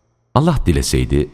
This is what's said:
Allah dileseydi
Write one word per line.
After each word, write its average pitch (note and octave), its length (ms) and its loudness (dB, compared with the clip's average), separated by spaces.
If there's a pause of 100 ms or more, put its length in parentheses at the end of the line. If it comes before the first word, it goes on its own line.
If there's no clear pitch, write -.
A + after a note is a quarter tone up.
(340)
Allah D3+ 220 2 (100)
dileseydi C#2+ 680 0